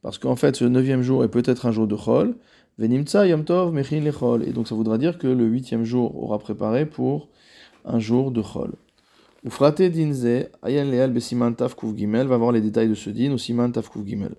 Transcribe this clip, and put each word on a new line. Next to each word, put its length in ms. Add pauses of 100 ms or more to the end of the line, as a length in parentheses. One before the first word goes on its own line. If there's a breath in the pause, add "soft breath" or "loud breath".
parce 160
qu'en 180
fait 200
ce 100
neuvième 380
jour 200
est 60
peut-être 380
un 40
jour 160
de 80
Chol, 400 (420 loud breath)
Venimtza 500
Yom 180
Tov 260
Mechin 300
Lechol, 460
et 40
donc 160
ça 80
voudra 220
dire 220
que 80
le 180
huitième 380
jour 380
aura 180
préparé 460
pour 440 (560 soft breath)
un 140
jour 320
de 100
Chol. 300 (720 soft breath)
Ufrate 400
Dinze, 640 (160)
Ayen 220
Leal 280
Besiman 400
Taf 220
Kuf 200
Gimel, 300
va 120
voir 140
les 100
détails 280
de 60
ce 160
din 200
au 60
Siman 340
Taf 180
Kuf 140
Gimel. 360